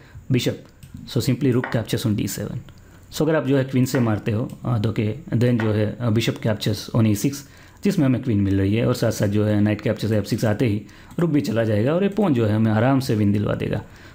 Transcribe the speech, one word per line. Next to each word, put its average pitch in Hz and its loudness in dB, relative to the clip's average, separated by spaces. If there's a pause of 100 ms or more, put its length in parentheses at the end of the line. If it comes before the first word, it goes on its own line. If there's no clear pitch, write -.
(320)
बिशप। - -2 (440)
So - -12
simply 127 0
rook 123 0 (120)
captures 113 -4
on 104 2
D - -2
seven। 104 -8 (580)
So - -2
अगर 156 2
आप 143 0
जो 139 2
है 135 2
क्वीन 131 0
से 127 0
मारते 110 0
हो, 107 -4 (140)
अ, 120 0
तो 107 0
के 107 -2 (140)
then 120 2
जो 110 0
है, 104 0
अ, 120 -2
bishop 110 0
captures - -4
on 120 4
E 110 4
six, 139 -2 (500)
जिसमें 190 2
हमें 127 2
क्वीन 110 0
मिल 98 2
रही 98 2
है 117 2
और 123 2
साथ-साथ 113 0
जो 104 2
है 104 2
नाइट 104 2
कैप्चर्स 107 -2
एफ़ 104 2
सिक्स 113 -2
आते 113 2
ही 104 0 (360)
रुक 170 2
भी 147 2
चला 208 0
जाएगा 110 2
और 185 0
ये 202 2
पॉन 196 2
जो 117 2
है 107 2
हमें 110 2
आराम 123 4
से 123 0
विन 104 4
दिलवा 104 0
देगा। - -4 (320)